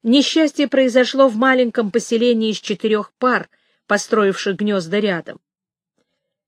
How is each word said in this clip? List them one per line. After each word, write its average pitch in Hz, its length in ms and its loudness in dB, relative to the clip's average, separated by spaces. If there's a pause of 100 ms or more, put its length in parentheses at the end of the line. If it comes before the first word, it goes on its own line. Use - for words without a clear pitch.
Несчастье 285 640 2
произошло 262 600 2
в 214 80 -2
маленьком 247 540 0
поселении 233 600 0
из 214 80 -6
четырёх 214 560 -4
пар, 247 340 -2 (380)
построивших 202 680 0
гнёзда 202 420 -2
рядом. 196 420 -6 (1080)